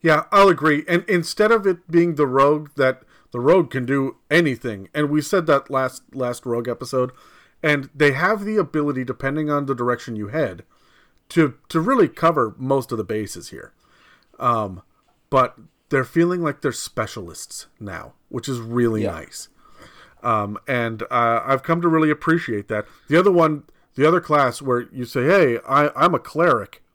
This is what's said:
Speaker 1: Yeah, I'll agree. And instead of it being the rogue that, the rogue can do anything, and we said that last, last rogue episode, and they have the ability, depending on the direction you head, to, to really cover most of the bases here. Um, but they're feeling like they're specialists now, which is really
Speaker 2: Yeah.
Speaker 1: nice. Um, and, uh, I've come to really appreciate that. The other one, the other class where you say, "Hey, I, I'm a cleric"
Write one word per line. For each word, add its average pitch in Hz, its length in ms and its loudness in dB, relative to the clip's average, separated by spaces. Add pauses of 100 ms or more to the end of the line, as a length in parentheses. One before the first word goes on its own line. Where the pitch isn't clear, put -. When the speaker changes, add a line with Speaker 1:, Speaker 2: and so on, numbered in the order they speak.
Speaker 1:
Yeah, 156 280 2
I'll 202 180 6
agree. 151 400 2
And 175 200 0
instead 185 420 0
of 214 160 2
it 175 240 -2
being 170 240 2
the 143 120 2
rogue 143 500 2
that, 131 260 0 (300)
the 120 80 -6
rogue 156 300 4
can 127 160 -4
do 135 300 -2 (140)
anything, 123 640 -2
and 147 160 -2
we 151 120 2
said 170 240 -2
that 143 240 0
last, 131 320 -4 (120)
last 123 320 -6
rogue 120 220 -4
episode, 127 420 -4 (520)
and 147 320 0
they 143 180 4
have 196 320 -2
the 214 140 -2
ability, 147 460 -2
depending 143 460 -4
on 143 160 0
the 135 80 -2
direction 120 420 -4
you 104 120 -8
head, 113 360 -4 (680)
to, 151 240 2 (160)
to 165 100 0
really 214 280 4
cover 143 500 0
most 131 340 -2
of 113 60 -4
the 104 60 -6
bases 104 440 -8
here. - 240 -18 (680)
Um, 107 440 -2 (480)
but 131 280 2 (300)
they're 135 160 0
feeling 170 380 0
like 147 180 -4
they're 139 120 -2
specialists - 960 -10 (140)
now, 98 320 -14 (160)
which 120 200 -8
is 123 120 -6
really 113 440 0
Speaker 2:
Yeah. 87 80 -4
Speaker 1:
nice. - 360 -16 (720)
Um, 104 360 -2 (100)
and, 117 420 -4
uh, 117 340 0
I've 131 180 0
come 170 200 0
to 175 60 2
really 160 220 4
appreciate 151 580 -2
that. 107 160 -4 (240)
The 147 100 2
other 185 140 6
one, 156 320 2 (300)
the 139 120 2
other 170 140 4
class 143 400 0
where 123 320 -2
you 123 120 -8
say, 123 200 -4
"Hey, 147 340 4 (100)
I, 147 260 2
I'm 170 200 2
a 127 40 -2
cleric" 147 640 -2 (120)